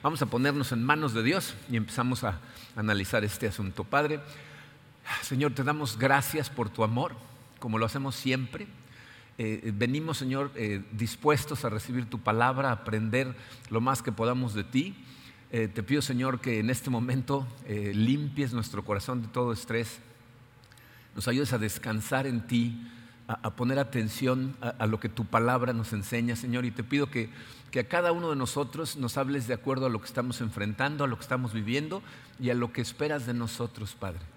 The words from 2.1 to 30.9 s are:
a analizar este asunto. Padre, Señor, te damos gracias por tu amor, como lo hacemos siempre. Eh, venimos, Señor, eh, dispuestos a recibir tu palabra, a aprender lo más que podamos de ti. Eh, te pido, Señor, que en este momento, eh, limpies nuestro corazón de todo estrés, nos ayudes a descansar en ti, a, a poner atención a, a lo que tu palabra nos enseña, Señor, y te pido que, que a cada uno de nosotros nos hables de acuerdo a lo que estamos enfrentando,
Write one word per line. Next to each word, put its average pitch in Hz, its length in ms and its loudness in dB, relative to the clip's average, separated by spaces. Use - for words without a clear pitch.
a 92 140 0
analizar 107 480 2
este 104 240 -2
asunto. 98 360 -4
Padre, 147 360 2
Señor, 139 320 2
te 139 100 -2
damos 139 340 0
gracias 139 520 4
por 113 200 -2
tu - 140 2
amor, 120 300 2
como 110 180 -2
lo 110 80 4
hacemos 135 300 -2
siempre. 131 520 -2
Eh, 110 360 -2
venimos, 135 420 0
Señor, 135 380 -2
eh, 104 260 -2
dispuestos 139 720 2
a 117 60 2
recibir 117 400 -2
tu 120 100 -6
palabra, 127 500 4
a - 20 4
aprender 113 640 0
lo 113 120 2
más 131 200 2
que 120 100 -2
podamos 117 440 2
de 101 80 0
ti. 156 320 2
Eh, 110 200 2
te 101 140 -4
pido, 139 180 4
Señor, 127 400 0
que 117 180 2
en 110 120 4
este 131 180 0
momento, 127 580 2
eh, 104 280 -2
limpies 139 560 2
nuestro 107 320 -2
corazón 104 380 0
de 110 60 -6
todo 120 260 0
estrés, 117 460 -2
nos 104 120 -2
ayudes 127 260 2
a 117 60 2
descansar 110 680 0
en 120 220 -2
ti, 117 340 2
a, 113 60 -2
a 110 120 -2
poner 127 240 2
atención 131 800 0
a, 117 100 -2
a 113 180 0
lo 110 120 2
que - 80 -4
tu - 160 -2
palabra 120 480 4
nos 113 220 -2
enseña, 117 420 0
Señor, 123 300 -2
y 120 60 0
te 113 120 -6
pido 143 280 2
que, 117 180 -2
que 127 100 0
a 110 60 -2
cada 175 240 4
uno 170 200 0
de 147 40 0
nosotros 135 640 -2
nos 123 200 -2
hables 135 300 0
de 123 60 0
acuerdo 131 320 -2
a 127 40 2
lo 110 120 -2
que - 60 -12
estamos 123 340 -2
enfrentando, 113 600 0